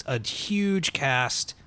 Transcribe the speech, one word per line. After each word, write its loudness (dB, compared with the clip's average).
a -2
huge 0
cast, 0